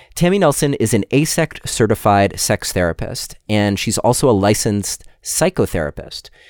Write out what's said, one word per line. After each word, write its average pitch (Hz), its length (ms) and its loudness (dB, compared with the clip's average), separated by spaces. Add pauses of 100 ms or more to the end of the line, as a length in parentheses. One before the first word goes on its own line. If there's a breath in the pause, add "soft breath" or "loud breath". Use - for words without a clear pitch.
(140)
Tammy 180 240 2
Nelson 147 380 2
is 113 180 0
an 101 180 2
asect - 560 -2
certified 101 720 2
sex - 320 -2
therapist, - 640 -4 (140)
and 202 300 0
she's - 180 -2
also 123 320 2
a - 20 6
licensed 104 720 0 (200 soft breath)
psychotherapist - 1040 -4 (200 soft breath)